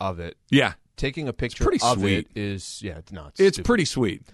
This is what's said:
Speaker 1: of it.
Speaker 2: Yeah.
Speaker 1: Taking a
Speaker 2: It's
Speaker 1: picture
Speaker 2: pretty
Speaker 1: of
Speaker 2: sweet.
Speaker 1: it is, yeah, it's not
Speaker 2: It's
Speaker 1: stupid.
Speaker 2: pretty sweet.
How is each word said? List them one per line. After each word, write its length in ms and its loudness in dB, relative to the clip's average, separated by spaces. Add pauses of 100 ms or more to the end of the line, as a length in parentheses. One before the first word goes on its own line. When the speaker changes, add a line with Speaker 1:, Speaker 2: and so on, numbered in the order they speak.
Speaker 1:
of 200 -4
it. 160 -10 (120)
Speaker 2:
Yeah. 240 4 (240)
Speaker 1:
Taking 320 -4
a 20 -6
Speaker 2:
It's 80 -8
Speaker 1:
picture 260 -4
Speaker 2:
pretty 180 2
Speaker 1:
of 160 4
Speaker 2:
sweet. 360 0
Speaker 1:
it 60 -10
is, 420 -8
yeah, 160 -10
it's 120 -18
not 280 -16
Speaker 2:
It's 180 6
Speaker 1:
stupid. 100 -6
Speaker 2:
pretty 200 4
sweet. 360 -2 (120)